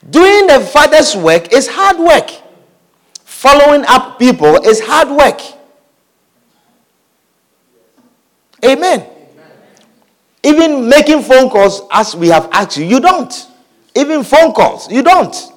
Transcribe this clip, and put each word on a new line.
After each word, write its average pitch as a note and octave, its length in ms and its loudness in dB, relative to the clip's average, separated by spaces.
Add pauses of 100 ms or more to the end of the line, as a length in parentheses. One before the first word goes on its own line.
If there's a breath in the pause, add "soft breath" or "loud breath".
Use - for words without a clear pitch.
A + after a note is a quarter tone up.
Doing F#4+ 380 2
the C4+ 140 4
Father's D4 540 0
work E3 360 -2
is C4+ 160 0
hard G4 300 -2
work. E4 320 0 (960)
Following C#4+ 640 0
up - 300 -2
people E3 460 0
is A3 160 2
hard D4 300 -2
work. C#4+ 320 0 (3250)
Amen. C#4+ 420 -2 (1400 soft breath)
Even D4+ 440 0
making D4 360 2
phone C4 260 2
calls G3 320 0 (100)
as G#3 240 -2
we E3+ 120 -4
have E3 240 0
asked F#3+ 260 -4
you, D3+ 80 -8
you A#3 140 0
don't. F4 480 -4 (480)
Even C#4+ 280 -4
phone D#4+ 300 2
calls, - 380 -4
you B3+ 100 -2
don't. E4 340 0 (220)